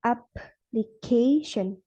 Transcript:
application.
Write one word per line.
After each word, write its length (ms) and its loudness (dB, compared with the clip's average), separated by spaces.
application. 1800 -2